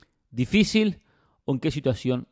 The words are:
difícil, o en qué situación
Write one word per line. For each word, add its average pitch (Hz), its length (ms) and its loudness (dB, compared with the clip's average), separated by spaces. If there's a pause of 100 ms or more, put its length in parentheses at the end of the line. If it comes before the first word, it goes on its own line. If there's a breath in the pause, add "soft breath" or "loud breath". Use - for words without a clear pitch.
(300)
difícil, 196 680 2 (460)
o 143 60 -2
en 127 80 -4
qué 156 100 -2
situación 127 600 -2